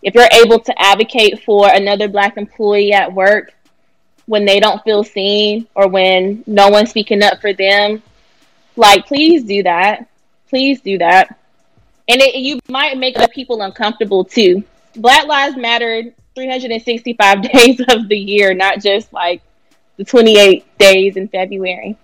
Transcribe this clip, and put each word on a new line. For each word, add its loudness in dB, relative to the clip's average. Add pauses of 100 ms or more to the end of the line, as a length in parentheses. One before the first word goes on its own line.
if -8
you're 6
able 6
to -6
advocate 0
for 2
another 0
Black -4
employee -2
at 0
work 0 (720)
when -2
they 2
don't 0
feel -2
seen -4
or 2
when -2
no 2
one's 2
speaking -2
up -2
for -4
them, -2 (720)
like, 4
please 2
do -4
that. -2 (420)
Please -2
do -6
that. 0 (680)
And 2
it, 2
you -6 (100)
might -6
make -6
other 2
people -10
uncomfortable -4
too. 0 (320)
Black 2
lives -4
matter -4 (320)
three -10
hundred -8
and -8
sixty-five -2
<laughs> -8
days 4 (100)
of 0
the -2
year, -2
not -4
just, -4
like, -6 (560)
the -12
twenty-eight 2
days 2
in -8
February. -8